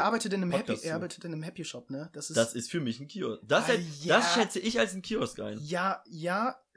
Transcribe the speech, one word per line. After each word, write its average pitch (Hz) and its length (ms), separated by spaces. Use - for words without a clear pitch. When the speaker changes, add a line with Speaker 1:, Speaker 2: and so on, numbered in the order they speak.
Speaker 1:
arbeitet 220 260
in 196 120
einem 180 80
Happy, 185 160
Speaker 2:
Podcast - 180
Speaker 1:
er 160 60
Speaker 2:
zu. 156 40
Speaker 1:
arbeitet 170 300
in 170 80
einem 156 100
Happy 160 220
Shop, - 240
ne? 143 240
Das 139 160
ist 156 80
Speaker 2:
Das 117 180
ist 117 160
für 170 80
mich 123 220
ein 147 80
Kiosk. 123 360
Das 151 200
Speaker 1:
Ah, 247 80
Speaker 2:
schätz-, 160 320
Speaker 1:
ja. 170 120
Speaker 2:
das 247 160
schätze 220 280
ich 233 180
als 214 140
ein 190 80
Kiosk 180 400
ein. 104 200
Speaker 1:
Ja, 175 460
ja, 185 500